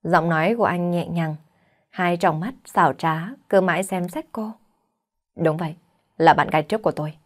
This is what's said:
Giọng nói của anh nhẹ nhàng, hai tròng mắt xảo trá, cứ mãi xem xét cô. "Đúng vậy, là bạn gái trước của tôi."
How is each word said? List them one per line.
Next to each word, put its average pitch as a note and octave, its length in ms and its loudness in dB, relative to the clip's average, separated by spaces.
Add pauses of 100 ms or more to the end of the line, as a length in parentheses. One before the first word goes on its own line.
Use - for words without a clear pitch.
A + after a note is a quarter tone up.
Giọng E3 220 2
nói E3 280 2
của G#3+ 80 2
anh F3 260 0
nhẹ F3 160 -2
nhàng, E3 280 -4 (540)
hai F3 280 -2
tròng E3+ 220 0
mắt A3 140 -8 (120)
xảo E3 280 2
trá, D#3+ 220 -2 (340)
cứ G3 120 4
mãi F3+ 220 0
xem F3+ 260 -4
xét D#4 220 -10
cô. A3 200 -10 (840)
"Đúng D#3 220 0
vậy, D#3+ 180 -6 (420)
là E3+ 160 8
bạn D3+ 160 2
gái D#3 140 0
trước G#3+ 180 -4
của D#3 100 0
tôi." D3+ 220 -6 (120)